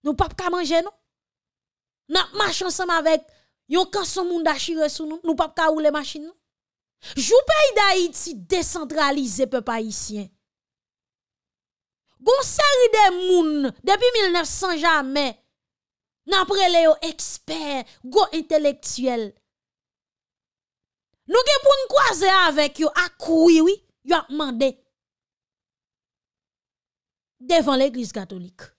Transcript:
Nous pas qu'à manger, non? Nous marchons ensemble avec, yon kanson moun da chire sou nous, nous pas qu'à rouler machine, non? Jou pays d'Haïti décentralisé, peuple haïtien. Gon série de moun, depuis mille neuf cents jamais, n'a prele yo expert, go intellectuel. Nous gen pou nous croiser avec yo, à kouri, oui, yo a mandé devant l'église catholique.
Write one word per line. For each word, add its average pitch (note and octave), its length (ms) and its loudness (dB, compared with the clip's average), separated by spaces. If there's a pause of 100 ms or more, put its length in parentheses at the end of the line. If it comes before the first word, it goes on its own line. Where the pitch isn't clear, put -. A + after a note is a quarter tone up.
Nous C#4+ 100 -2
pas F4 140 -2
qu'à F4+ 200 -8
manger, E4 340 0
non? G4+ 100 -10 (1160)
Nous F#4 300 -2
marchons F#4 280 -2
ensemble F4+ 260 -4
avec, D#4+ 340 0 (420)
yon F4+ 220 2
kanson F#4+ 340 -4
moun E4+ 220 -2
da D4+ 80 2
chire D#4 340 -4
sou D#4 220 -8
nous, D#4+ 140 -10
nous E4 100 0
pas D#4 140 -2
qu'à D#4+ 180 -2
rouler D#4 240 2
machine, D4 320 -8
non? E4+ 140 -20 (800)
Jou C#4 180 0 (140)
pays D5+ 260 4
d'Haïti F#4 640 0
décentralisé, C#4+ 1120 -2
peuple B3 240 -4
haïtien. G#3+ 560 -8 (1900)
Gon B4 220 2
série B4+ 500 2
de F#4 360 2
moun, D4+ 440 2 (100)
depuis G#4 320 2
mille G4 180 0
neuf E4+ 140 -2
cents F4+ 320 -4
jamais, C#4+ 580 -2 (920)
n'a F#4+ 200 0
prele F4+ 380 2
yo D#4 180 6
expert, D#4 840 -10 (200)
go B3+ 280 2
intellectuel. C#4+ 1000 -4 (1900)
Nous A4 160 4
gen C#5 200 2
pou C#5 180 8
nous B4+ 60 -6
croiser G4 420 2 (160)
avec D4 320 0
yo, D4+ 160 0
à F4+ 140 0 (100)
kouri, D#4+ 420 6
oui, F#4+ 240 2 (200)
yo D4+ 100 0
a D#4 160 -2
mandé C4+ 480 -4 (2500)
devant C#4 340 0
l'église B3+ 380 -2
catholique. F#3 500 -14 (160)